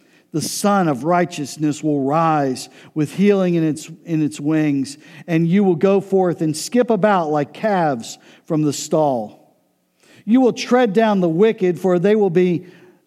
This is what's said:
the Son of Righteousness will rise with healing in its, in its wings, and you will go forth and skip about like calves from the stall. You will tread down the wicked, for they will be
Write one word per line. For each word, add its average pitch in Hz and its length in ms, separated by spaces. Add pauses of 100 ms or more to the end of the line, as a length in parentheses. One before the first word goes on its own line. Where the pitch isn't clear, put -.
(320)
the 151 100
Son 202 440
of 135 180
Righteousness 156 800
will 147 200
rise 143 640 (240)
with 151 220
healing 190 400
in 165 100
its, 156 260 (140)
in 165 160
its 147 180
wings, 147 600 (280)
and 165 220
you 196 160
will 180 120
go 196 240
forth 190 420
and 156 120
skip 240 360
about 190 400
like 147 240
calves 160 640 (260)
from 156 180
the 147 120
stall. 135 840 (680)
You 247 160
will 233 100
tread 240 400
down 214 280
the 175 80
wicked, 185 500
for 180 200
they 202 180
will 208 120
be 180 380 (400)